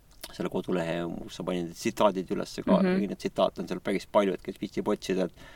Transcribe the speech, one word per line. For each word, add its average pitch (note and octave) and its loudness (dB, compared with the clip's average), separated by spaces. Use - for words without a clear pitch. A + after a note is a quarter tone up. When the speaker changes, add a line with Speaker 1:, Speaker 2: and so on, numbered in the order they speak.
Speaker 1:
selle F2+ -4
kodulehe, F2 0
kus - -14
sa F#2 -6
panid F2+ -2
need F2 -12
tsitaadid G2+ 2
ülesse - -4
ka, F#3+ 6
Speaker 2:
Mhm. F#3+ 4
Speaker 1:
ja F#3+ 2
neid F#3+ -6
tsitaate - 0
on F2 -8
seal F#2 -4
päris G2 -2
palju, G2+ 4
et - -6
kes - -8
viitsib G2+ -4
otsida, F#2+ 2
et, - -4